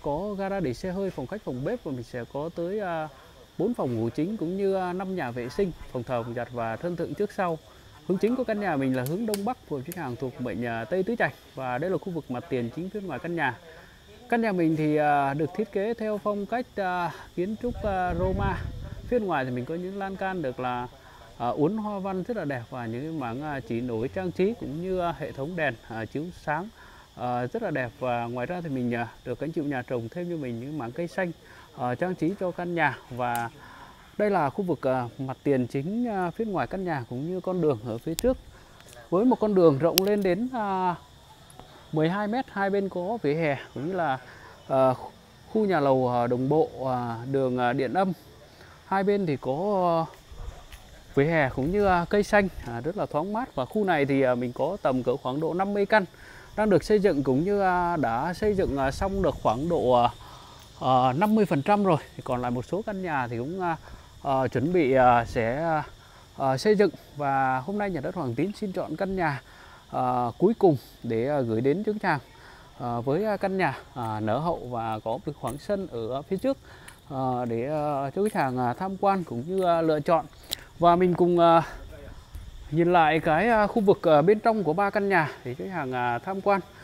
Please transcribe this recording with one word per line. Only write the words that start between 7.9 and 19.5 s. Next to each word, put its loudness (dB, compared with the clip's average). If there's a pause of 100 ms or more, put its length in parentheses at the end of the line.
Hướng 0
chính 2
của -2
căn -2
nhà 0
mình 2
là 0
hướng -2
đông -2
bắc -2 (120)
của -4
khách -10
hàng -6
thuộc -6
mệnh, -4
ờ, -4
Tây 0
Tứ -2
Trạch 0 (220)
và -4
đây -2
là 0
khu -10
vực -6
mặt -6
tiền -2
chính -6
phía -8
ngoài -8
căn -6
nhà. -2 (720)
Căn 2
nhà 0
mình 4
thì, 2
ờ, 4
được -2
thiết -4
kế -2
theo -4
phong -4
cách, -4 (100)
ờ, -2 (260)
kiến -2
trúc, -4
ờ, 0
Roma. 0 (480)
Phía 0
ngoài 0
thì -4